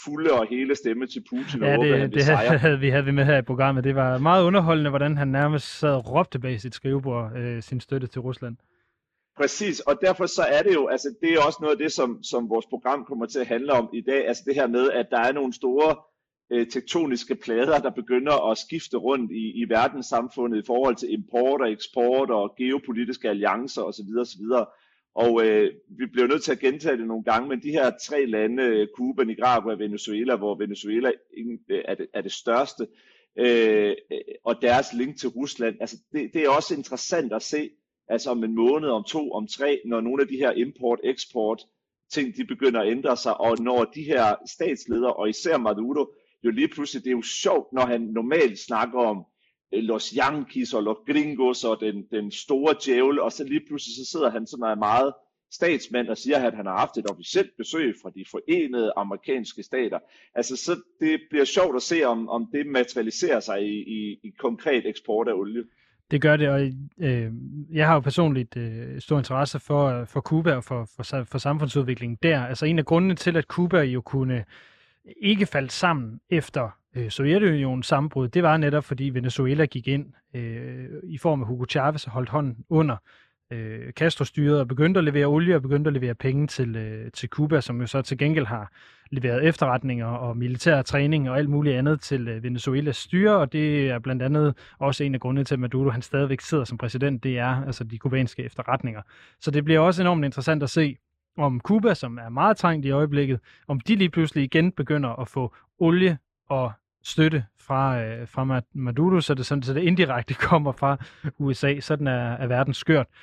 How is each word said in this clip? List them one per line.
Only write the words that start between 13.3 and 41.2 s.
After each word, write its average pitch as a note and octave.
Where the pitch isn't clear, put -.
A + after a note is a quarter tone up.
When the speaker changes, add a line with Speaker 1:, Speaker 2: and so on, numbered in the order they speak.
Speaker 1:
at B2
handle C#3
om A#2
i A#2+
dag, C3
altså, A#2
det C3+
her C3+
med, B2
at -
der B2
er A#2+
nogle C3+
store, C#3+
øh, A#2
tektoniske C3
plader, B2+
der B2+
begynder B2+
at G#2+
skifte -
rundt B2
i, A2
i A2+
verdenssamfundet A#2+
i -
forhold B2
til G#2+
import B2
og A2+
eksport B2+
og G#2
geopolitiske B2+
alliancer G#2
og F#2+
så G#2+
videre, A2+
og A#2
så G2
videre. A2+
Og, A#2
øh, G#2+
vi B2
bliver A#2+
nødt D3
til D#3
at A#2+
gentage C#3+
det A2+
nogle A2+
gange, A#2+
men B2
de C#3+
her C3+
tre C#3+
lande, A2+
øh, G#2+
Cuba, B2
Nicaragua A2
og G2
Venezuela, G#2+
hvor G2+
Venezuela G#2+
ingen, A#2
øh, F#2+
er F#2+
det, -
er G2+
det F#2+
største, B2
øh, A2
øh, -
og A2+
deres B2+
link C3
til C3
Rusland, A#2
altså, -
det, D#3
det D#3
er C#3
også D3+
interessant C3+
at A2+
se, -
altså, A#2+
om A#2
en A2+
måned, C#3
om A2
to, D3+
om G#2+
tre, C#3+
når A#2
nogle B2+
af C3+
de C3
her B2+
import-eksport A#2+